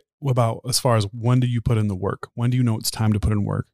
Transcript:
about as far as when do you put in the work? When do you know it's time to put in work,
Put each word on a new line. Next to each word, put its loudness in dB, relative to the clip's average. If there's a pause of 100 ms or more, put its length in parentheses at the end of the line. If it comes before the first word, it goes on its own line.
(260)
about 0
as 0
far 2
as 2
when 2
do 2
you -2
put 2
in 0
the -4
work? -6
When -2
do 0
you 2
know 2
it's -6
time 0
to 0
put 0
in 0
work, -4